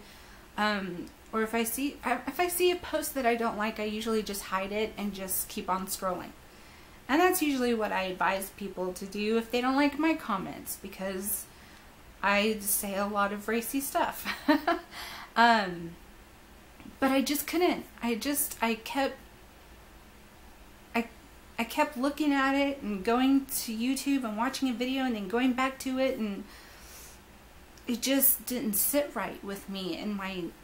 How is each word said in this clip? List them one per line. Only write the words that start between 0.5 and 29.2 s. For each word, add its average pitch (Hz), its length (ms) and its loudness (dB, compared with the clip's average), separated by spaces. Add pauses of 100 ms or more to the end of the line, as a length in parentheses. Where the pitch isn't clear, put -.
um, 196 500 -2 (260)
or 220 100 0
if 220 120 -2
I 233 100 2
see, 262 400 -2
if 254 360 -2
I 349 80 2
see 359 220 4
a 349 60 2
post - 380 -4
that 262 120 0
I 240 80 4
don't 226 240 0
like, 220 200 -2
I 214 60 -2
usually 220 380 0
just 202 220 -6
hide 196 280 -4
it 214 240 0
and 202 180 -4
just 190 340 -4
keep - 200 -6
on 190 180 -2
scrolling. - 440 -4 (800)
And 285 120 4
that's 359 220 4
usually 254 320 2
what 208 180 0
I 190 120 0
advise 185 460 0
people 185 440 -6
to 196 100 -10
do 208 320 0
if 226 140 -2
they 247 100 0
don't 262 160 2
like 285 220 4
my 311 160 4
comments, 185 680 -6
because 196 640 -6 (800)
I 202 380 4
say 196 360 -2
a 202 100 0
lot 202 260 2
of 208 160 -6
racy 233 320 0
stuff. - 460 -2 (220)
<laughs> 339 320 4 (560)
Um, 190 560 4 (1080)
but 269 140 2
I 269 100 4
just 285 240 -2
couldn't. 320 400 2 (160)
I 233 140 0
just, 277 440 -2
I 226 140 2
kept, 262 420 -2 (1800)
I, 233 120 0 (500)
I 233 60 0
kept 294 340 0
looking 285 360 2
at 277 240 4
it 277 260 0
and 202 220 -4
going 269 420 4
to - 260 -4
YouTube 262 520 0
and 214 120 -4
watching 262 320 0
a 254 40 0
video 254 320 0
and 247 100 0
then 202 140 -4
going 247 240 4
back 262 260 0
to 262 220 -2
it, 262 180 2
and 208 240 -4 (1400)
it 240 160 -2
just 269 420 4
didn't 220 300 -2
sit - 400 2
right 202 280 -4